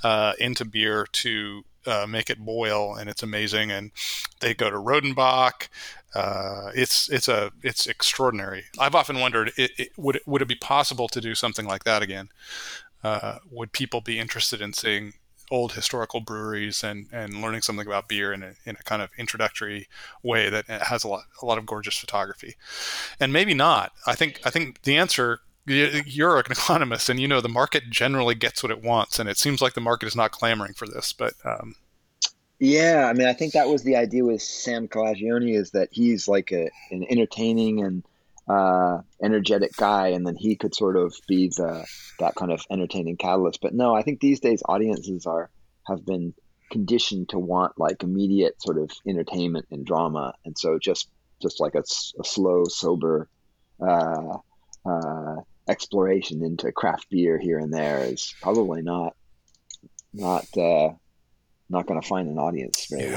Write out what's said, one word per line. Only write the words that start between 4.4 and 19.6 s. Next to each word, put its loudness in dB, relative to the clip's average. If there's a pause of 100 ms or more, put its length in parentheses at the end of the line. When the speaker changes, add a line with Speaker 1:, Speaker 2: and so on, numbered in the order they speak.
Speaker 1:
go 0
to -2
Rodenbach. 2 (480)
Uh, -4
it's, 2
it's 0
a, 0 (100)
it's -2
extraordinary. -2 (140)
I've 4
often 2
wondered, 2
it, 2
it, -6
would 0
it, -14
would 0
it -2
be -4
possible 0
to -6
do -6
something -2
like -4
that 4
again? -6 (760)
Uh, -4 (120)
would -10
people -4
be -4
interested -4
in -8
seeing -2 (380)
old -2
historical -4
breweries -6
and, -8
and -10
learning -4
something -4
about -2
beer -2
in -6
a, -16 (120)
in -10
a -20
kind -4
of -8
introductory -4 (360)